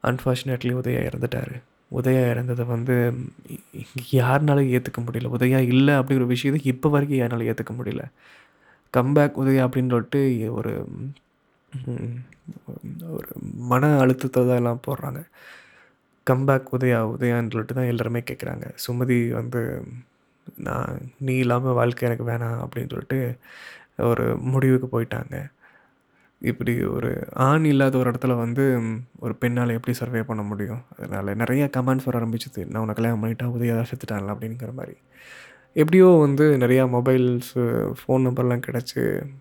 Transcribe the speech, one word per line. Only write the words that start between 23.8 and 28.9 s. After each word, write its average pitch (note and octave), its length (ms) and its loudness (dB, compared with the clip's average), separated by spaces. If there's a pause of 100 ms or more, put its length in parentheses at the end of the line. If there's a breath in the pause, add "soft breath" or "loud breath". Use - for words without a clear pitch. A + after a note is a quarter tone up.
ஒரு A#2 400 0
முடிவுக்கு B2+ 640 2
போயிட்டாங்க. C3+ 500 -8 (880 soft breath)
இப்படி - 440 -2
ஒரு - 500 -4
ஆண் D3 320 4
இல்லாத C3+ 320 4
ஒரு B2 140 2
இடத்துல B2 260 0
வந்து, A#2+ 420 2
ம், A2+ 240 -4 (160)